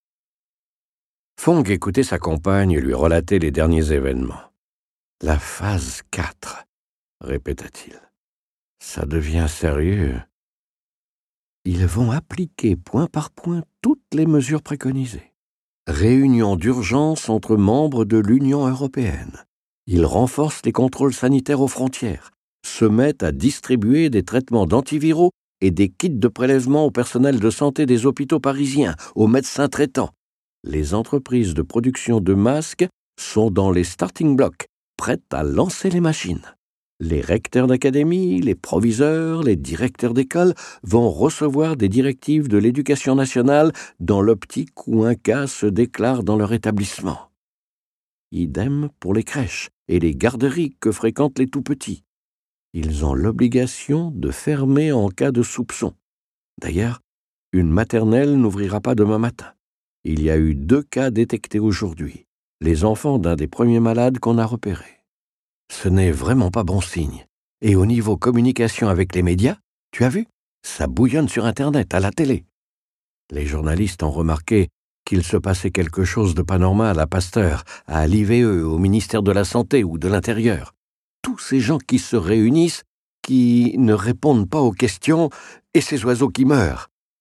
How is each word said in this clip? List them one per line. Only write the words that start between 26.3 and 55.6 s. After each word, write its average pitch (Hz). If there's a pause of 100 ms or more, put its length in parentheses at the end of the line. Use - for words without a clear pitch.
au 143
personnel 123
de 107
santé 143
des 120
hôpitaux 139
parisiens, 139 (200)
aux 107
médecins 135
traitants. 131 (540)
Les 76
entreprises 117
de 78
production 117
de 95
masques 139 (320)
sont 110
dans 95
les 90
starting 151
blocks, 117 (320)
prêtes -
à 71
lancer 104
les 175
machines. 120 (580)
Les 80
recteurs 120
d'académie, 147
les 92
proviseurs, 156
les 113
directeurs 80
d'école 160 (300)
vont 110
recevoir 147
des 104
directives 135
de 104
l'éducation 131
nationale 135 (260)
dans 98
l'optique 110
où 113
un 117
cas 127
se -
déclare 117
dans 104
leur 104
établissement. 101 (1000)
Idem 120 (100)
pour 92
les 110
crèches - (180)
et 87
les 80
garderies 127
que 110
fréquentent 131
les 131
tout-petits. 131 (680)
Ils 78
ont 67
l'obligation 123
de 92
fermer 143
en 104
cas 131
de 123
soupçon. - (640)